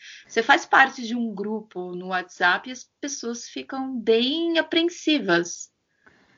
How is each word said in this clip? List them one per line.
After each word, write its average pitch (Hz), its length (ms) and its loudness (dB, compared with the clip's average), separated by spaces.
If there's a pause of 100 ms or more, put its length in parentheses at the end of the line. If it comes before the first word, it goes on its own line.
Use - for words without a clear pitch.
(280)
Você - 140 0
faz 285 240 4
parte 254 400 4
de 220 100 -6
um 233 200 -4
grupo 202 580 -8
no 180 140 -10
WhatsApp 185 640 0
e - 20 -12
as - 180 -16 (100)
pessoas 240 480 -8
ficam 262 520 -8
bem 269 580 2
apreensivas. 302 1120 0 (680)